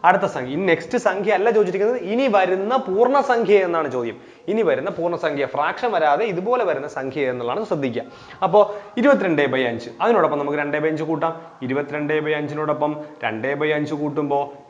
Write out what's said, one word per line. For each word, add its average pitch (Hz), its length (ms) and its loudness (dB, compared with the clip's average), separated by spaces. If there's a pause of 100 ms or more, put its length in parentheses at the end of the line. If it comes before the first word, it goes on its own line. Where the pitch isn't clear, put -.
അടുത്ത 190 260 4
സംഖ്യ, 131 220 -4
ഇനി 190 160 0
നെക്സ്റ്റ് 165 340 0
സംഖ്യ 196 320 2
അല്ല 202 100 2 (100)
ചോദിച്ചിരിക്കുന്നത്, 208 420 2 (140)
ഇനി 262 120 2 (120)
വരുന്ന 190 340 0 (160)
പൂർണ്ണസംഖ്യ 233 800 4
എന്നാണ് 165 280 0
ചോദ്യം. 117 220 -4 (360)
ഇനി 226 160 2
വരുന്ന 139 280 0
പൂർണ്ണസംഖ്യ, 160 560 -2
ഫ്രാക്ഷൻ 180 420 -2
വരാതെ 156 360 2
ഇതുപോലെ 214 400 0
വരുന്ന 139 260 -6
സംഖ്യ 131 340 -2
എന്നുള്ളതാണ് 123 380 -4
ശ്രദ്ധിക്കുക. 131 340 -2 (440)
അപ്പോ 190 120 6 (400)
ഇരുപത്തിരണ്ട് 190 540 4
by 131 160 2
അഞ്ച്, 113 200 -8 (120)
അതിനോടൊപ്പം 175 420 2
നമുക്ക് 147 200 -2
രണ്ട് 147 180 -2
by 156 100 0
അഞ്ച് 156 200 -4
കൂട്ടാം. 160 220 -2 (340)
ഇരുപത്തിരണ്ട് 143 460 -2 (120)
by 151 160 0
അഞ്ചിനോടൊപ്പം 151 520 -2 (300)
രണ്ട് 113 260 -4 (120)
by 151 160 0
അഞ്ച് 147 240 -4
കൂട്ടുമ്പോ 147 380 -2 (300)